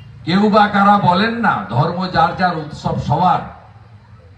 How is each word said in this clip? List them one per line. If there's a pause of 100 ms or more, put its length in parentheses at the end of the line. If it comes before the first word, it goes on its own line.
(240)
কেউ
বা
কারা
বলেন
না,
ধর্ম
যার
যার
উৎসব
সবার। (1000)